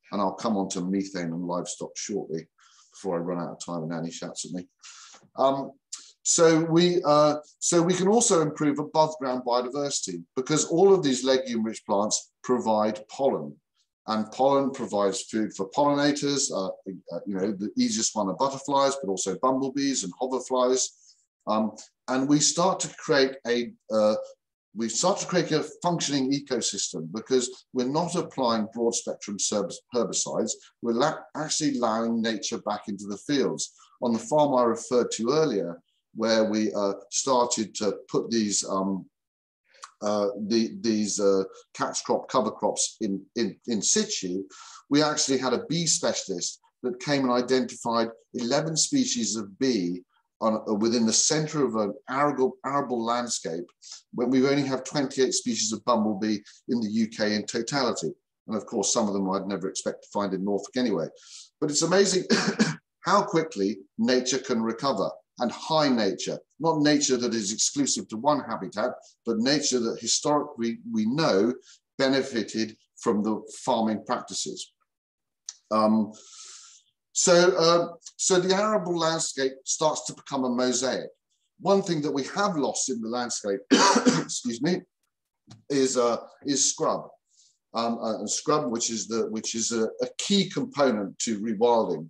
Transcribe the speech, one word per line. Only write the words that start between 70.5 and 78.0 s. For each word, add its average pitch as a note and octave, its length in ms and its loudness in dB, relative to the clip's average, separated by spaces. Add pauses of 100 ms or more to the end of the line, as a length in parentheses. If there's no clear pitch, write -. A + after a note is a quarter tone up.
we A2 160 0
know A#2+ 480 2 (440)
benefited A#2+ 800 0 (180)
from G#2 260 0
the G#2+ 200 -2 (240)
farming A2 400 0
practices. - 680 -6 (1000)
Um, G#2+ 420 4 (1000)
so, F3 460 6
uh, E3+ 300 4 (280)